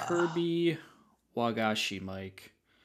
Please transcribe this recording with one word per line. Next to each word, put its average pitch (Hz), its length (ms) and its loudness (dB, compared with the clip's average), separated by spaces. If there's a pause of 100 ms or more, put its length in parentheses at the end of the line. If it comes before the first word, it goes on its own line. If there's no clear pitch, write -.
Kirby 170 720 2 (580)
Wagashi, 110 640 2
Mike. 95 520 -10 (340)